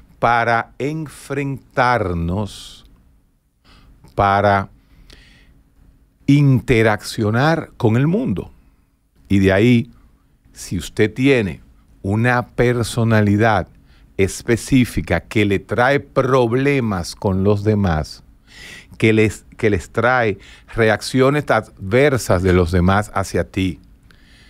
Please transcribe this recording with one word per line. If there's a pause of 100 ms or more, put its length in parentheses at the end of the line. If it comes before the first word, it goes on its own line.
(180)
para
enfrentarnos, (1300)
para (1600)
interaccionar
con
el
mundo. (800)
Y
de
ahí, (640)
si
usted
tiene (420)
una
personalidad (480)
específica
que
le
trae
problemas
con
los
demás, (760)
que
les, (100)
que
les
trae (380)
reacciones
adversas
de
los
demás
hacia
ti. (680)